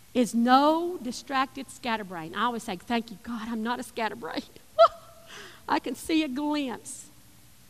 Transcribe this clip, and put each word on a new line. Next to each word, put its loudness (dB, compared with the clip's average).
is 2
no 4
distracted -6
scatterbrain. -6
I 0
always -2
say, -6
"Thank -2
you, -14
God, -8
I'm -4
not -4
a -8
scatterbrain." -6
<laughs> -16
I 2
can -6
see 2
a -2
glimpse. -4